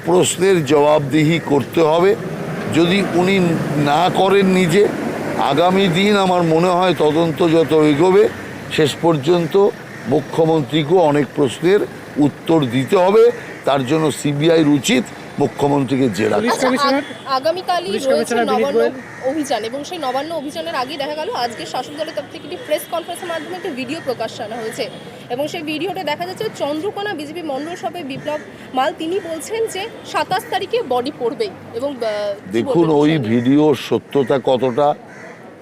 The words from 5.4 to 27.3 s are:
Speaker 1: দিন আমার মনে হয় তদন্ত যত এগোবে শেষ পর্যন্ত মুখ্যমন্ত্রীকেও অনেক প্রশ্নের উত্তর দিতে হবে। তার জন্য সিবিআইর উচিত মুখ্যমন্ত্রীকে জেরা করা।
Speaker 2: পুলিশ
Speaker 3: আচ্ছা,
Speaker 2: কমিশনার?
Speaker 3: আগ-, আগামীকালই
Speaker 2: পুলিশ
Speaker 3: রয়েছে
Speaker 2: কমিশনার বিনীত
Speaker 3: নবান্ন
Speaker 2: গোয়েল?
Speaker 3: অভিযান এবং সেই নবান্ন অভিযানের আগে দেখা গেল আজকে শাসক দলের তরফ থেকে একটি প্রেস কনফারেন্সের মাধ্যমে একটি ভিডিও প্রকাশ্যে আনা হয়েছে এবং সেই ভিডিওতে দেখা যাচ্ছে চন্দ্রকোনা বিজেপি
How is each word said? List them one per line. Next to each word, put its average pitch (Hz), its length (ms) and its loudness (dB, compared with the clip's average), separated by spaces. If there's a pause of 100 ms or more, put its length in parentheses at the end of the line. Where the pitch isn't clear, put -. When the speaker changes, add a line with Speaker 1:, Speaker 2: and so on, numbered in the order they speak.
Speaker 1:
দিন 196 280 2
আমার 180 260 2
মনে 165 260 4
হয় 180 300 2
তদন্ত 165 500 2
যত 160 240 4
এগোবে 160 560 6 (480)
শেষ 151 260 2
পর্যন্ত 170 640 2 (400)
মুখ্যমন্ত্রীকেও 156 920 2
অনেক 147 280 4 (100)
প্রশ্নের 160 440 2 (360)
উত্তর 147 480 2
দিতে 127 320 0
হবে। 190 340 6 (340)
তার 135 220 0
জন্য 156 260 2
সিবিআইর 156 560 2
উচিত 190 360 2 (340)
মুখ্যমন্ত্রীকে 139 680 0
জেরা 104 200 0
করা। 104 80 0
Speaker 2:
পুলিশ 233 160 0
Speaker 3:
আচ্ছা, 262 160 0
Speaker 2:
কমিশনার? 269 260 0
Speaker 3:
আগ-, - 320 -6
আগামীকালই 339 600 -2
Speaker 2:
পুলিশ 214 200 -4
Speaker 3:
রয়েছে 233 280 0
Speaker 2:
কমিশনার 233 120 0
বিনীত 220 140 0
Speaker 3:
নবান্ন 226 180 0
Speaker 2:
গোয়েল? 247 520 -4
Speaker 3:
অভিযান 269 340 -4
এবং 262 200 -8
সেই 262 140 -12
নবান্ন 269 360 -4
অভিযানের 311 400 -8
আগে 277 220 -4
দেখা 294 180 -6
গেল 311 200 -6
আজকে 240 320 -6
শাসক 285 320 -8
দলের 320 180 -6
তরফ 285 160 -8
থেকে 320 120 -16
একটি 320 120 -12 (100)
প্রেস 302 240 -2
কনফারেন্সের 339 380 -8
মাধ্যমে 330 280 -8
একটি 359 120 -10
ভিডিও 262 360 -8
প্রকাশ্যে 226 400 -8
আনা 214 120 -10
হয়েছে 226 340 -8 (400)
এবং 277 180 -4
সেই 339 140 -8
ভিডিওতে 320 420 -6
দেখা 302 220 -4
যাচ্ছে 370 180 -10 (140)
চন্দ্রকোনা 349 560 -6
বিজেপি 302 280 -10